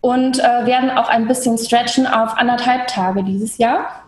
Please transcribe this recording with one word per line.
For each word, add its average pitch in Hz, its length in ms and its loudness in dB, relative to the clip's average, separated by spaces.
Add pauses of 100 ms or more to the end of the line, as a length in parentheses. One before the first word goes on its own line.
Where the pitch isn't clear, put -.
und, 254 380 0
äh, 240 260 2
werden 254 240 2
auch 233 180 0
ein 226 200 0
bisschen 247 300 0
stretchen 240 480 0
auf 226 300 0
anderthalb 247 520 0
Tage 190 360 -2
dieses 196 360 -4
Jahr. 240 260 2 (220)